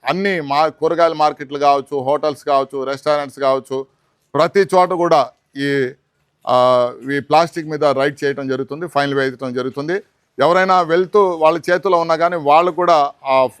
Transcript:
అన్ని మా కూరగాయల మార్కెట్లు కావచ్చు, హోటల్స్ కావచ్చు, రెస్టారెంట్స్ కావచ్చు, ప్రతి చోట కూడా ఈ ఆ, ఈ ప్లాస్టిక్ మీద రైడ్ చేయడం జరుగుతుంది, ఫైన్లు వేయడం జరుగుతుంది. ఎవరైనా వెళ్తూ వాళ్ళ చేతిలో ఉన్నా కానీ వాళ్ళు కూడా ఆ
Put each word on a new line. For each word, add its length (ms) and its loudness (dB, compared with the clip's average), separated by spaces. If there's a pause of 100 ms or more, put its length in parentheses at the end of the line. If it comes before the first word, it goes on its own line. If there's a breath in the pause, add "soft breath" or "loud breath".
అన్ని 320 -2
మా 260 -4
కూరగాయల 460 0
మార్కెట్లు 460 -4
కావచ్చు, 360 0 (120)
హోటల్స్ 360 -4
కావచ్చు, 400 -2
రెస్టారెంట్స్ 560 -4
కావచ్చు, 380 -2 (560)
ప్రతి 280 2 (120)
చోట 180 2 (120)
కూడా 260 2 (280)
ఈ 100 -4 (840)
ఆ, 440 4 (180)
ఈ 80 -2
ప్లాస్టిక్ 480 -2
మీద 180 -4
రైడ్ 380 -2
చేయడం 240 -4
జరుగుతుంది, 400 -6
ఫైన్లు 280 -2
వేయడం 380 -4
జరుగుతుంది. 480 -6 (380)
ఎవరైనా 420 4
వెళ్తూ 380 0
వాళ్ళ 420 2 (100)
చేతిలో 260 2
ఉన్నా 180 0
కానీ 200 0
వాళ్ళు 360 4
కూడా 400 2 (140)
ఆ 220 2 (140)